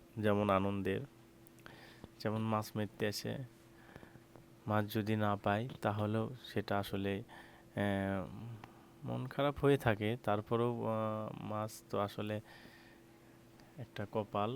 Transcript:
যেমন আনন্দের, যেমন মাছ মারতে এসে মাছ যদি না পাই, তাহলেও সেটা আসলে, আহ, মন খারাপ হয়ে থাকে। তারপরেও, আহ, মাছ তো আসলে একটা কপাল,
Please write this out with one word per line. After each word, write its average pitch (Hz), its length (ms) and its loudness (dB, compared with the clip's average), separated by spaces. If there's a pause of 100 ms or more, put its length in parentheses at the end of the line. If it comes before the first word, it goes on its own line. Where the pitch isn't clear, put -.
(180)
যেমন 104 320 4
আনন্দের, 98 500 2 (1160)
যেমন 110 240 0
মাছ 110 340 0
মারতে 107 300 0
এসে 110 320 -2 (1300)
মাছ 107 140 4 (100)
যদি 110 220 2
না 104 200 2
পাই, 104 320 2 (140)
তাহলেও 107 480 0 (220)
সেটা 101 260 0
আসলে, 98 440 0
আহ, 98 1040 -2 (760)
মন 123 220 -4
খারাপ 139 320 0
হয়ে 139 200 6
থাকে। 110 460 2
তারপরেও, 113 480 2
আহ, 110 720 -2
মাছ 107 460 -4
তো 104 80 0
আসলে 104 420 -2 (1400)
একটা 107 340 -8
কপাল, 107 440 0